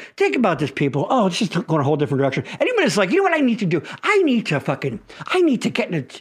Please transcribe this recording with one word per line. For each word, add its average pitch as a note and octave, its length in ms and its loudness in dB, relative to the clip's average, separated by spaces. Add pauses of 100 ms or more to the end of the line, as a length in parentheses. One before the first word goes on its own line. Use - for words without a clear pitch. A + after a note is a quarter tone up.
(160)
think G4 200 0
about F#3+ 220 2
this, D3 120 -2
people. C#3+ 400 0
Oh, B3 160 4
it's F3+ 120 -2
just F#3+ 140 -2 (140)
going D3+ 160 2
a - 20 -2
whole D3 140 2
different C3+ 240 0
direction. C3+ 220 0 (180)
Anybody G#4+ 220 2
that's F#3 120 0
like, F#3+ 140 2
"You F4 80 2
know G4 60 4
what E4+ 100 2
I D#4 80 2
need A#3+ 160 2
to G3+ 80 -2
do? E3 160 0 (200)
I G4+ 200 2
need B3 240 2
to D3 120 0
fucking, C3 400 -4 (280)
I F#4 160 2
need C#4+ 200 2
to B3+ 80 -2
get - 220 -2
in D3+ 140 -2 (140)